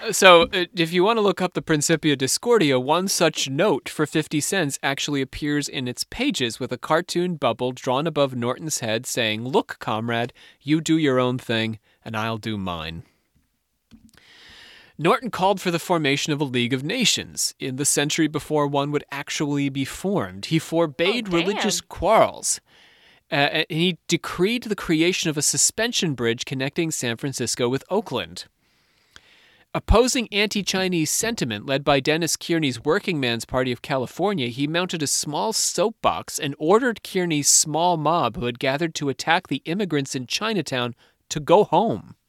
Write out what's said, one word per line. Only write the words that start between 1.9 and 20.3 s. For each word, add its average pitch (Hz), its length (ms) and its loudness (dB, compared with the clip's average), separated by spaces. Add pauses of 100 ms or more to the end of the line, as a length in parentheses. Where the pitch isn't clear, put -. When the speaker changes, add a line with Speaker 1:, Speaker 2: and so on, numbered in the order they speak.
Speaker 1:
Discordia, 139 640 2
one 156 260 2
such 160 420 0
note 151 400 0
for - 180 -2
fifty 156 340 -2
cents 160 420 -2
actually 139 400 -2
appears 147 460 -4
in 127 180 -6
its 123 180 -6
pages 180 540 -2
with 123 140 -4
a 123 60 -6
cartoon 175 580 0
bubble 123 340 0
drawn 131 380 -2
above 143 260 0
Norton's 127 460 -4
head 117 260 -2
saying, 110 380 -2
"Look, 147 340 -2
comrade, 117 540 -4 (280)
you 151 200 0
do 160 180 2
your 131 220 4
own 123 180 2
thing, 113 400 -2 (260)
and 113 120 -8
I'll 113 220 -4
do 110 200 -4
mine." 82 460 -6 (1900)
Norton 220 320 2
called 190 300 2
for 185 100 -2
the 170 80 0
formation 156 540 0
of 143 80 0
a 156 40 2
League 120 300 0
of 131 80 -2
Nations 143 760 -2
in 135 160 -6
the 143 80 -2
century 151 420 2
before 151 400 -2
one 143 240 0
would 147 220 -2
actually 143 560 -2
be 135 160 -2
formed. 107 600 -4